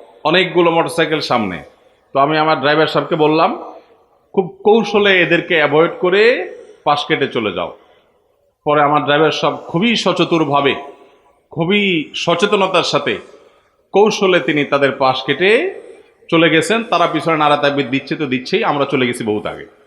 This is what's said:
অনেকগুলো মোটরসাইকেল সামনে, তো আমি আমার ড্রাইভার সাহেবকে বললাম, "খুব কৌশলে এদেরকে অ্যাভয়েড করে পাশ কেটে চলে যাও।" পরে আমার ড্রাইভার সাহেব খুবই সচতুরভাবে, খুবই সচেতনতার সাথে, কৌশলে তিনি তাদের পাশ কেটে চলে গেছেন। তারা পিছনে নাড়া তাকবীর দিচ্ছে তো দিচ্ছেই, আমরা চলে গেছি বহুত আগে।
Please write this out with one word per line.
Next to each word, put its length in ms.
অনেকগুলো 460
মোটরসাইকেল 500
সামনে, 420
তো 80
আমি 180
আমার 220
ড্রাইভার 260
সাহেবকে 280
বললাম, 480
"খুব 320
কৌশলে 580
এদেরকে 320
অ্যাভয়েড 360
করে 540
পাশ 220
কেটে 220
চলে 240
যাও।" 240
পরে 180
আমার 220
ড্রাইভার 260
সাহেব 260
খুবই 400
সচতুরভাবে, 800
খুবই 640
সচেতনতার 680
সাথে, 360
কৌশলে 480
তিনি 240
তাদের 280
পাশ 300
কেটে 600
চলে 200
গেছেন। 340
তারা 220
পিছনে 300
নাড়া 200
তাকবীর 340
দিচ্ছে 260
তো 100
দিচ্ছেই, 380
আমরা 200
চলে 220
গেছি 180
বহুত 220
আগে। 200